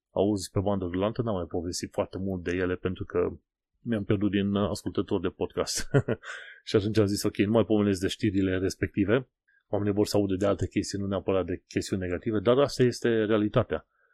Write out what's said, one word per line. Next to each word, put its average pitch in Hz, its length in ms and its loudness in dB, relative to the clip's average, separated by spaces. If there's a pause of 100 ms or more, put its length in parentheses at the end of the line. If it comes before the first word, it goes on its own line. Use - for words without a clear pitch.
(100)
auzi 98 400 0
pe 101 100 -2
bandă 98 240 0
rulantă, 95 380 -2
n-am 113 120 -4
mai 87 120 -4
povestit 90 460 -6
foarte 95 260 -4
mult 95 240 -4
de 87 140 -2
ele 90 180 -2
pentru 92 300 -4
că 87 280 0 (480)
mi-am 110 240 -2
pierdut 101 260 2
din, 101 240 2
uh, 101 160 2
ascultători 95 520 -2
de 90 60 -2
podcast. - 600 -4 (360)
<laughs> - 400 -16
Și - 120 0
atunci 107 220 0
am 104 80 4
zis: 101 160 -2
"Ok, 104 140 -2
nu 104 140 2
mai 113 140 4
pomenesc 104 360 2
de 95 80 0
știrile 95 500 0
respective." 98 680 0 (400)
Oamenii 101 260 0
vor 104 120 4
să - 100 0
audă 98 180 2
de 98 120 0
alte 98 200 0
chestiuni, 101 380 -4
nu 98 60 -4
neapărat 95 360 0
de 90 220 -6
chestiuni 95 340 -4
negative, 92 380 -4
dar 120 180 4
asta 139 240 2
este 117 420 2
realitatea. 107 640 0 (280)